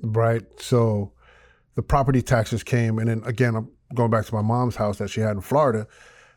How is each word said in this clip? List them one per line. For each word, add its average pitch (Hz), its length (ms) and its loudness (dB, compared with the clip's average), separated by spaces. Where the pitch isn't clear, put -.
Right. 113 420 0
So 110 540 0
the 117 80 -4
property 135 380 2
taxes 113 420 0
came, 113 360 0
and 113 80 -2
then 113 180 -2
again, 117 300 0
I'm 110 140 -6
going 117 180 2
back 110 140 2
to - 100 -12
my 107 60 0
mom's 117 340 0
house 104 220 -2
that 101 120 -6
she 110 120 -4
had 107 140 0
in 98 60 -8
Florida. 127 460 0